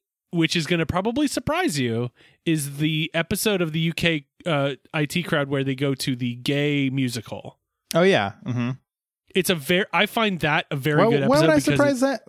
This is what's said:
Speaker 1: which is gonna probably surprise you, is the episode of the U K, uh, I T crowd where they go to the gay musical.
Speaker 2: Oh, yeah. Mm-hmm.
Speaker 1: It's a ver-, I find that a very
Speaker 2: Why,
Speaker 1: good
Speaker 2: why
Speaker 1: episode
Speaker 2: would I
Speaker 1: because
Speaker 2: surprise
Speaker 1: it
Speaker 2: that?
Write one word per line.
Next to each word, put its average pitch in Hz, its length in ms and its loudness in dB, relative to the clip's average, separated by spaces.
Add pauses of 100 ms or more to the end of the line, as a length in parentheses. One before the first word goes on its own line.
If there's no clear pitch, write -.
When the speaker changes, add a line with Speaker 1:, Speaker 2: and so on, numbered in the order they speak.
(320)
Speaker 1:
which 160 240 2
is 160 120 -2
gonna 165 180 0
probably 226 400 -2
surprise 285 540 -2
you, 120 320 -2 (340)
is 143 320 -2
the 156 380 0
episode 208 480 0
of 160 80 -2
the 165 80 -2
U 165 140 0
K, 165 340 -2 (180)
uh, 139 300 0 (180)
I 151 120 0
T 170 180 -4
crowd 143 260 -2
where 139 140 -2
they 135 100 -2
go 135 220 -2
to 131 200 -4
the 120 200 -4
gay 143 560 0
musical. 123 640 -6 (380)
Speaker 2:
Oh, 170 80 6
yeah. 131 300 4 (120)
Mm-hmm. 120 260 -2 (600)
Speaker 1:
It's 185 160 0
a 185 60 2
ver-, 165 360 0
I 180 140 2
find 208 360 0
that 160 280 0
a 160 60 -4
very 151 280 2
Speaker 2:
Why, 220 60 4
Speaker 1:
good 143 180 2
Speaker 2:
why 269 100 4
Speaker 1:
episode 311 40 4
Speaker 2:
would 320 80 4
I 311 60 4
Speaker 1:
because 285 80 2
Speaker 2:
surprise 285 400 2
Speaker 1:
it - 20 2
Speaker 2:
that? 269 240 -2